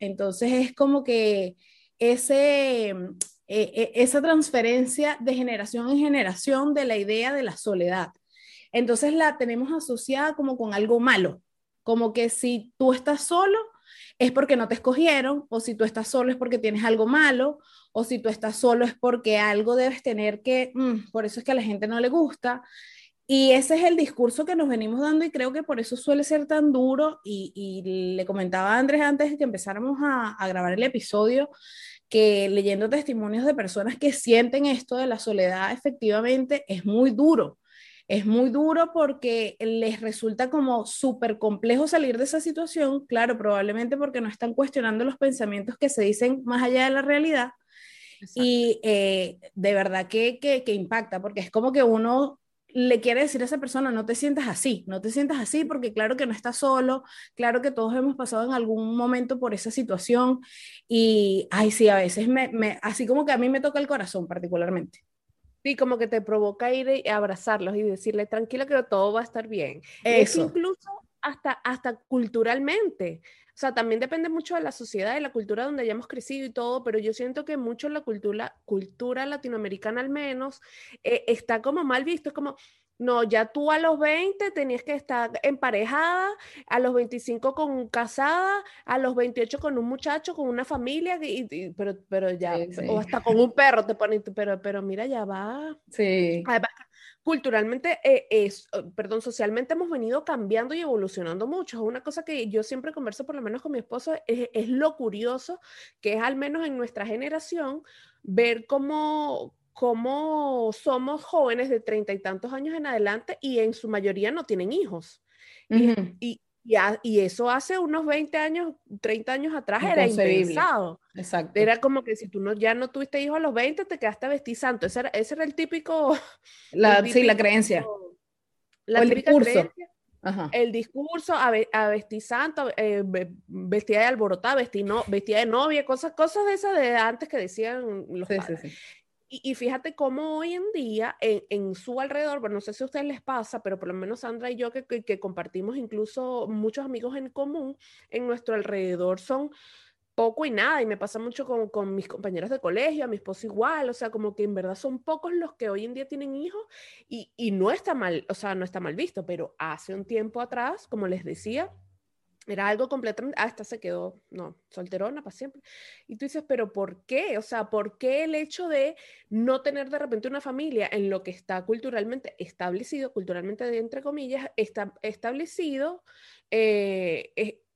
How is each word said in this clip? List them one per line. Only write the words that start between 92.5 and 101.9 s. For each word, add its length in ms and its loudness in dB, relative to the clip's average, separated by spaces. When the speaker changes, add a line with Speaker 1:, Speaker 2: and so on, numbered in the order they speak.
Speaker 1:
Sí, 60 -10
sí. 140 -8
Speaker 2:
o 120 0
hasta 220 -4
con 180 4
un 140 6
perro 340 6
te 80 0
ponen, 280 0
pero, 280 -2
pero 200 -4
mira, 240 -6
ya 200 -4
va. 500 -8
Speaker 1:
Sí. 560 2
Speaker 2:
Además, 240 -2
culturalmente, 800 0
eh, 260 6
es, 420 2
eh, 100 -4
perdón, 280 -4
socialmente 520 -2
hemos 160 -2
venido 340 -2
cambiando 500 -2
y 60 -4
evolucionando 640 -4
mucho. 320 -6
Es 40 -6
una 200 -4